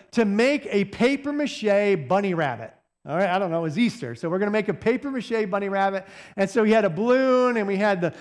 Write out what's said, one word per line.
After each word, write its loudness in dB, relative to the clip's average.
to 2
make 0
a 2
paper -2
mache 0
bunny 0
rabbit. -4
All -4
right, 2
I 0
don't -2
know, 0
it -4
was -4
Easter. -2
So -6
we're -2
gonna 0
make -2
a -4
paper -2
mache -4
bunny -4
rabbit. -2
And 0
so 2
he 4
had 6
a 2
balloon, 2
and 0
we -2
had 2
the -2